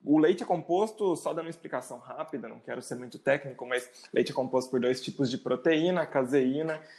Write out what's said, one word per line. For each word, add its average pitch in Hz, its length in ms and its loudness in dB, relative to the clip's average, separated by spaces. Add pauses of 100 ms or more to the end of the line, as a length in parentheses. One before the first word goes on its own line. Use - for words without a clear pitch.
o 147 140 4
leite 170 240 6
é - 40 -6
composto, 185 680 0
só 147 160 -4
dando 160 140 -6
uma 165 60 -10
explicação 135 480 -10
rápida, 127 480 -10
não 117 120 -16
quero 120 220 -8
ser 127 140 -10
muito 123 240 -12
técnico, 139 480 -2
mas 123 440 -6
leite - 200 2
é - 40 -10
composto - 360 0
por 131 80 2
dois 123 200 2
tipos - 300 -2
de 123 80 -2
proteína, 160 640 2
a - 60 -4
caseína 143 760 2 (180)